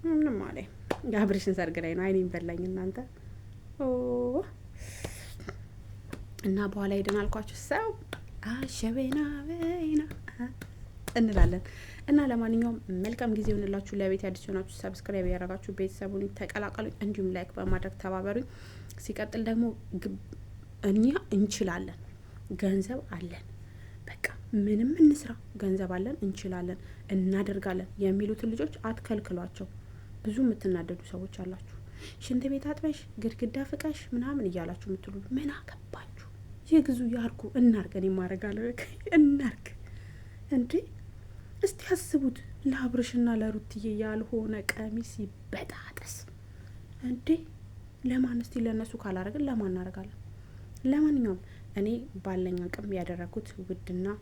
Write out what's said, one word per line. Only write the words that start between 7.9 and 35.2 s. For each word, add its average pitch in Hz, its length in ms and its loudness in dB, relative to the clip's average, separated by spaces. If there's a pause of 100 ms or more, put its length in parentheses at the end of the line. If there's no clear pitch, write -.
አሸበና 262 720 0 (240)
በይና 330 580 2 (1120)
እንላለን። 214 480 8 (440)
እና 285 200 8
ለማንኛውም 233 540 2 (200)
መልካም 226 320 0
ጊዜ 214 160 2
ይሁንላችሁ። 196 480 0
ለቤት 190 280 2
አዲስ 185 200 -4
ሆናችሁ 190 320 -4
ሰብስክራይብ 190 500 -2
ያደረጋችሁ 185 480 -2
ቤተሰቡን 196 600 -2
ተቀላቀሉኝ፣ 208 680 -4
እንዲሁም 196 320 0
ላይክ 185 200 -6
በማድረግ 185 440 0
ተባበሩኝ። 196 500 -2 (520)
ሲቀጥል 220 460 -4
ደግሞ 226 300 4 (200)
ግብ-፣ 190 240 -4 (640)
እኛ 220 380 6 (100)
እንችላለን፣ 190 680 2 (520)
ገንዘብ 196 520 2 (100)
አለን። 170 320 -8 (600)
በቃ - 320 -4 (200)
ምንም 214 420 4
እንስራ፣ 294 380 10 (200)
ገንዘብ 190 360 2
አለን፣ 202 260 0
እንችላለን፣ 180 600 -2 (320)
እናደርጋለን 190 760 2 (100)
የሚሉትን 202 520 2
ልጆች 233 340 -2
አትከልክሏቸው። 196 840 -4 (520)
ብዙ 214 180 -2
የምትናደዱ 180 680 2
ሰዎች 190 320 -8
አላችሁ። 185 380 -8 (440)
ሽንት 254 260 0
ቤት 277 200 0
አጥበሽ 302 400 0 (120)
ግድግዳ 226 460 0
ፍቀሽ - 460 -4
ምናምን 254 340 0
እያላችሁ 180 440 -2
የምትሉ 196 420 -6